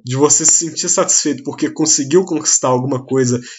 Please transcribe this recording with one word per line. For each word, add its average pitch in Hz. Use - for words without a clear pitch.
de 127
você 147
se -
sentir 165
satisfeito 151
porque 143
conseguiu 151
conquistar 156
alguma 127
coisa 123